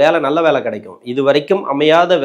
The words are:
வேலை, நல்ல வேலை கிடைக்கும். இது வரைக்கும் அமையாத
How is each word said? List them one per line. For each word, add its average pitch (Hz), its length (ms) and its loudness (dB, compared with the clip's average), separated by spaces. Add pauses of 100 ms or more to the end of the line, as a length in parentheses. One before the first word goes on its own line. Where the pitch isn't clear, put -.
வேலை, 165 140 4 (100)
நல்ல 151 200 0
வேலை 139 200 2
கிடைக்கும். 107 320 -10 (120)
இது 135 160 -2
வரைக்கும் 147 360 0 (100)
அமையாத 160 520 2